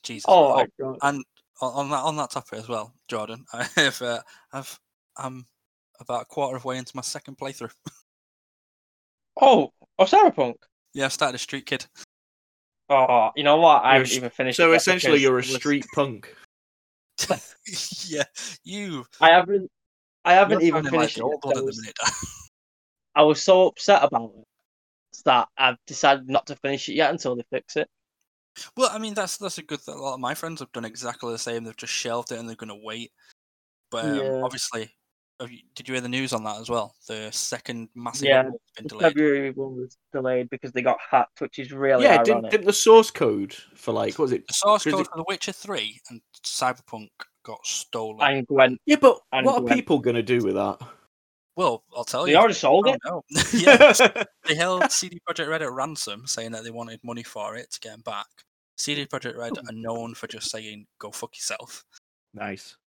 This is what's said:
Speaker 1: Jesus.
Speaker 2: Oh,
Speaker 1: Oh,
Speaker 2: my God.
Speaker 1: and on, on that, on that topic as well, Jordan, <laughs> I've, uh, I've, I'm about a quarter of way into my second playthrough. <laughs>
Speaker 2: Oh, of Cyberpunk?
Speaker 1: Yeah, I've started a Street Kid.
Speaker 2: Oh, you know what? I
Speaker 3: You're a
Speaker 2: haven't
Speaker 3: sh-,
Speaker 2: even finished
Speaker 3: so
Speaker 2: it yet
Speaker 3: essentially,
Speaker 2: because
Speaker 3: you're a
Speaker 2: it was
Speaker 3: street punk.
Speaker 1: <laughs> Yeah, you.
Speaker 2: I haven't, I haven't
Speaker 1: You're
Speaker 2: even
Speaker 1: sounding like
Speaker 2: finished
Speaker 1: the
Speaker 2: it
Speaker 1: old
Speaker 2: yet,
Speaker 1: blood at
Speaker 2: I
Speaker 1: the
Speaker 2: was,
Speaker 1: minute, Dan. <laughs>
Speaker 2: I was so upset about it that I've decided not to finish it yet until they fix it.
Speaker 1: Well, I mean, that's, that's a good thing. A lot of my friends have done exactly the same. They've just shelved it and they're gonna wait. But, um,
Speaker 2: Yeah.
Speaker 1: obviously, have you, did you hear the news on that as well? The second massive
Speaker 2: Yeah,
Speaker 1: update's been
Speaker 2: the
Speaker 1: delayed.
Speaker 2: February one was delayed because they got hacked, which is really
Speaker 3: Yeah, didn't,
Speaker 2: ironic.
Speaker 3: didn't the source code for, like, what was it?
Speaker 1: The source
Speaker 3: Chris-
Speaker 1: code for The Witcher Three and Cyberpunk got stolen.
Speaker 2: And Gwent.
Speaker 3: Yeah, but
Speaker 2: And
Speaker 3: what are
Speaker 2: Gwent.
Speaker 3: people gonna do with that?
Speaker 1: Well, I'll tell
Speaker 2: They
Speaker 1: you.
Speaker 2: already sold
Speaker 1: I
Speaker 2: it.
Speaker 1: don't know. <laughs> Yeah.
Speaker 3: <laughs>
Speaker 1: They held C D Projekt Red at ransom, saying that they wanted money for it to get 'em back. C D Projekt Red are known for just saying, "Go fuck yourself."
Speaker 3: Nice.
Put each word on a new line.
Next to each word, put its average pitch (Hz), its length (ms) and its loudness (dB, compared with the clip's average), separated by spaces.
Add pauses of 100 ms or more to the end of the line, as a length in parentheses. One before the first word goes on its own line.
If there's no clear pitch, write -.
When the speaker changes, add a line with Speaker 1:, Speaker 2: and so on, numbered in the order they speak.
Speaker 1:
Jesus. - 240 -12
Speaker 2:
Oh, 160 240 6
Speaker 1:
Oh, 127 60 4
Speaker 2:
my - 100 2 (100)
God. 131 260 -10
Speaker 1:
and 139 200 -2 (380)
on, 127 120 -6
on 139 180 -6
that, 143 120 -2
on 151 140 -4
that 143 140 -8
topic 123 280 -12
as 110 80 -16
well, 113 260 -8 (140)
Jordan, 113 420 -10
<laughs> - 40 -16
I've, 127 480 -2
uh, 120 200 -6 (300)
I've, 135 260 -14 (380)
I'm 131 300 -14 (540)
about - 220 -6
a - 40 -14
quarter 135 300 -6
of 120 100 -12
way 131 120 -6
into 127 180 -14
my 131 60 -10
second 139 360 -12
playthrough. 135 340 -12 (140)
<laughs> 156 60 -14 (1500)
Speaker 2:
Oh, 233 320 6 (280)
of - 100 4
Cyberpunk? 269 460 4 (380)
Speaker 1:
Yeah, 135 120 -4
I've 135 80 -4
started 131 220 -2
a 120 40 -10
Street - 260 -10
Kid. - 200 -6 (1040)
Speaker 2:
Oh, 127 460 4
you 147 80 -4
know 147 140 6
what? 156 260 8
I 123 60 2
Speaker 3:
You're - 0 -
a 135 40 8
Speaker 2:
haven't 131 140 4
Speaker 3:
sh-, 123 100 -2
Speaker 2:
even 123 120 -6
finished 127 280 -4
Speaker 3:
so 170 120 6
Speaker 2:
it - 40 6
yet 156 80 6
Speaker 3:
essentially, 185 300 2
Speaker 2:
because 147 120 4
Speaker 3:
you're 131 160 4
a 123 40 -4
Speaker 2:
it 127 40 -8
was 131 80 -6
Speaker 3:
street 143 380 -2
punk. 135 400 -4 (840)
Speaker 1:
<laughs> - 80 -4 (800)
Yeah, 151 160 -6 (400)
you. 180 420 -10 (140)
Speaker 2:
I 160 120 8
haven't, 180 380 4 (540)
I 175 100 6
haven't 196 280 6
Speaker 1:
You're 170 60 4 (120)
Speaker 2:
even 151 60 -4
Speaker 1:
sounding 135 140 -4
like 151 100 0
Speaker 2:
finished 110 80 -10
Speaker 1:
the 110 40 -8
Speaker 2:
it 117 40 -4
Speaker 1:
old 147 80 -2
Speaker 2:
yet, 147 80 -8
Speaker 1:
blood 139 100 -4
at - 60 0
Speaker 2:
I - 20 -4
Speaker 1:
the - 60 -4
Speaker 2:
was, 113 160 -8
Speaker 1:
minute, 110 200 -18
Dan. 988 120 -4
<laughs> - 1000 -18
Speaker 2:
I 147 80 6
was 151 200 4
so 185 240 6
upset - 360 4
about 117 340 -2
it 110 80 -20 (800)
that 123 320 2
I've 127 180 2 (100)
decided 139 440 0
not 135 180 -2
to 143 80 -10
finish 139 320 -6
it - 60 -10
yet 147 180 2
until 139 240 -4
they 120 160 -10
fix - 240 -8
it. 151 140 -4 (880)
Speaker 1:
Well, 247 140 0
I 214 80 -10
mean, 220 140 -10
that's, 196 240 -6
that's 196 200 -10
a 165 60 -16
good 147 180 -10
thing. 147 140 -16
A 139 60 -14
lot 135 120 -6
of 131 80 -12
my 127 120 -4
friends 160 280 -10
have 131 100 -16
done 117 140 -10
exactly 120 480 -10
the 113 40 -8
same. 117 280 -8
They've 110 100 -16
just - 180 -12
shelved 120 380 -6
it 117 80 -10
and 117 80 -14
they're 113 80 -14
gonna 107 260 -16
wait. 110 300 -14 (800)
But, 113 140 -4
um, 147 100 -2
Speaker 2:
Yeah. 135 280 -2
Speaker 1:
obviously, 120 460 -8 (520)
have 123 100 -14
you, 117 80 -20 (160)
did 123 140 -18
you 131 60 -6
hear 127 60 -4
the 123 80 -10
news 127 240 -4
on 110 120 -4
that 107 160 -8
as 113 80 -14
well? 113 260 -4 (120)
The 107 240 -10
second 117 640 -8
massive 123 340 -6
Speaker 2:
Yeah, 131 140 6
Speaker 1:
update's 123 340 -10
been 113 80 -18
Speaker 2:
the - 40 -8
Speaker 1:
delayed. 107 140 -6 (100)
Speaker 2:
February 143 380 0
one 135 240 -10
was 127 220 -14 (160)
delayed 127 360 -2
because 131 220 -12
they 127 100 -4
got 120 160 0 (140)
hacked, - 300 0
which 147 180 -10
is 135 120 -12
really 135 320 2
Speaker 3:
Yeah, 196 200 8
didn't, 202 140 2
Speaker 2:
ironic. 113 140 -4
Speaker 3:
didn't 208 160 0
the 202 60 2
source 220 380 8
code 104 420 -2 (220)
for, - 160 -8
like, 107 220 -2
what 160 100 -2
was 131 80 0
it? - 160 -4
Speaker 1:
The - 60 -8
source 208 300 2
Speaker 3:
Chris- 156 120 -2
Speaker 1:
code 190 120 -2
for - 100 -14
The 165 100 -8
Witcher 190 240 -6
Three 123 480 -10 (100)
and 117 120 -20 (220)
Cyberpunk 123 640 -8 (340)
got - 220 -16
stolen. 110 600 -6
Speaker 2:
And 135 200 -2
Gwent. 131 400 4
Speaker 3:
Yeah, 294 120 4
but 269 200 6 (120)
Speaker 2:
And 131 140 -2
Speaker 3:
what 262 140 2
are - 20 -4
Speaker 2:
Gwent. 117 140 0
Speaker 3:
people 139 240 0
gonna 120 240 0
do 123 160 0
with 98 160 -2
that? 98 240 -4 (760)
Speaker 1:
Well, 147 280 -2 (120)
I'll 120 80 -8
tell 131 220 -4
Speaker 2:
They 143 60 2
Speaker 1:
you. 156 60 8
Speaker 2:
already 214 180 6
sold 165 320 4
Speaker 1:
I 269 60 2
Speaker 2:
it. 247 100 -4
Speaker 1:
don't 160 280 -10
know. - 100 -2 (120)
<laughs> - 60 -
Yeah. 240 640 8 (100)
Speaker 3:
<laughs> - 140 -18
Speaker 1:
They 156 80 0
held 185 360 0
C - 180 -4
D 175 180 -16
Projekt 165 220 -6
Red 160 120 -4
at 135 100 -6
ransom, 131 560 -8
saying 113 260 -8
that 110 100 -12
they 117 80 -14
wanted 113 320 -14
money 117 200 -12
for 107 320 -10
it 123 180 -16
to - 60 -14
get 110 140 -18
'em 107 80 -20
back. 104 240 -10 (520)
C 147 180 -6
D 143 100 -8
Projekt - 320 -10
Red 117 200 -10
are 120 160 -16
known 113 400 -10
for - 140 -16
just - 240 -12
saying, 107 340 -16 (140)
"Go 104 120 -16
fuck - 240 -14
yourself." - 480 -12 (500)
Speaker 3:
Nice. 104 420 -14 (120)